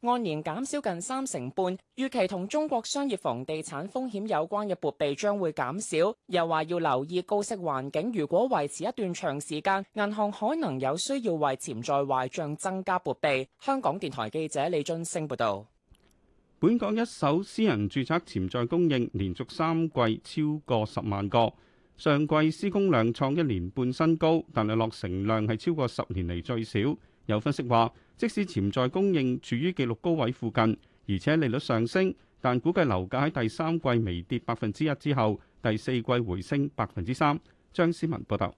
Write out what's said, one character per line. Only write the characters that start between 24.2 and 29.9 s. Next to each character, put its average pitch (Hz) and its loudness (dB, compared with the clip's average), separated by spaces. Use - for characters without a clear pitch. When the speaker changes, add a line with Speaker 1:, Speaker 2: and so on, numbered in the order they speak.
Speaker 2:
但 110 2
係 107 0
落 113 2
成 98 -4
量 110 2
係 110 0
超 170 -2
過 139 0
十 - -6
年 90 -2
嚟 87 -4
最 113 -4
少。 113 0
有 107 2
分 139 0
析 143 -2
話， 117 4
即 240 0
使 208 0
潛 101 0
在 127 2
供 190 2
應 131 2
處 - -4
於 151 0
紀 135 0
錄 117 -2